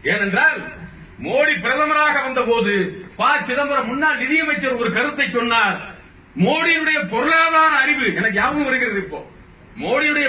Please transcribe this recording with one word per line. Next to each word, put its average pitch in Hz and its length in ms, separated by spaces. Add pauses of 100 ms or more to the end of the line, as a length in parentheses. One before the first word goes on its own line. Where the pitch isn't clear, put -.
ஏனென்றால் 208 540 (640)
மோடி 277 360
பிரதமராக 302 640
வந்த 254 240
போது 214 300 (400)
ப 240 160 (100)
சிதம்பரம் 262 500
முன்னாள் 294 320
நிதியமைச்சர் 262 580
ஒரு 208 120
கருத்தை 277 360
சொன்னார். 233 500 (580)
மோடியுடைய 311 720
பொருளாதார 320 680
அறிவு 277 340
எனக்கு 208 280
ஞாபகம் 277 300
வருகிறது. 240 320
இப்போ 156 200 (560)
மோடியுடைய 285 520